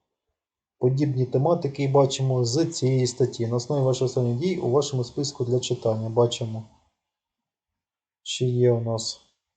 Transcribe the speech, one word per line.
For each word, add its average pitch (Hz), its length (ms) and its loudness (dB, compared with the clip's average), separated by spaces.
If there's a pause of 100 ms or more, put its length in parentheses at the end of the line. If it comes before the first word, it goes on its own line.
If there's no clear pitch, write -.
(800)
подібні 127 460 0
тематики, 143 600 0
бачимо, 131 580 2
з 143 200 0
цієї 131 420 0
статті. 120 400 -2
На 120 80 -2
основі 139 260 -2
ваших 131 240 2
останніх 123 340 0
дій 175 180 -2
у - 140 -2
вашому 135 320 0
списку 139 420 -6
для 123 140 0
читання 113 500 -2
бачимо, 113 540 0 (1600)
що - 220 -4
є 123 260 4
у 117 100 2
нас 113 400 -6 (360)